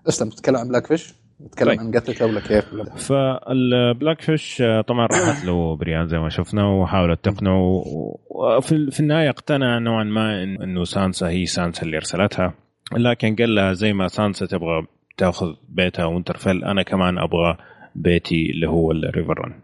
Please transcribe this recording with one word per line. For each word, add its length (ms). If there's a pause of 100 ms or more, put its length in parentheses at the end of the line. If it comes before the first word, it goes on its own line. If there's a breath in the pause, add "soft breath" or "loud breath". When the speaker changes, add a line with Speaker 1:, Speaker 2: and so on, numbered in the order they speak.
Speaker 1:
أسلم، 200
تتكلم 260
عن 120
بلاك 200
فيش؟ 260 (380)
تتكلم 180
Speaker 2:
طيب. 100
Speaker 1:
عن 120
قتلته 340
ولا 140
كيف؟ 260 (300)
Speaker 2:
فالبلاك 1300
فيش، 400
آه، 200
طبعًا 260
راحت 380
له 300
بريان 320
زي 100
ما 120
شفنا 380
وحاولت 580
تقنعه، 340
و-، 600 (100)
وفي 420
ال-، 200
في 80
النهاية 300
اقتنع 500
نوعًا 240
ما 400
إن-، 180
إنه 220
سانسا 440
هي 180
سانسا 380
اللي 140
أرسلتها، 560 (440)
لكن 380
قال 200
لها: 180
"زي 200
ما 140
سانسا 380
تبغى 420 (300)
تاخذ 360 (160)
بيتها 360
وينترفيل، 580
أنا 200
كمان 340
أبغى 400 (380 loud breath)
بيتي 540
اللي 200
هو 220
الريفر 540
رن". 80 (100)